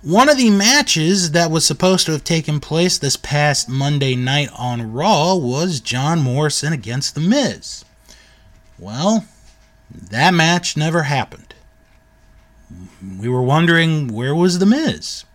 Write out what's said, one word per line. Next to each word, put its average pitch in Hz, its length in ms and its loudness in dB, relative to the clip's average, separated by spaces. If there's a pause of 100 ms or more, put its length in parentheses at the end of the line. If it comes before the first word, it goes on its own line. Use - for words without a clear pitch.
One 220 280 4
of 285 80 4
the 247 120 4
matches 196 800 2
that 165 200 2
was 160 140 0
supposed 180 400 2
to 160 80 -2
have 147 100 -6
taken 151 380 -2
place 170 360 -2
this 139 200 -2
past 147 500 -2
Monday 139 480 -2
night 135 320 -2 (100)
on 120 360 -6
Raw 160 420 2
was 147 460 -2
John 147 400 -2
Morrison 143 500 -2
against 135 440 -6
The 151 60 -4
Miz. 196 640 -2 (920)
Well, 151 480 -2 (680)
that 151 420 0
match 170 440 2
never 160 260 0
happened. 135 500 -6 (1700)
We 107 80 -6
were 127 140 0
wondering, 160 720 2
where 123 200 -4
was 175 260 2
The 190 60 2
Miz? - 680 0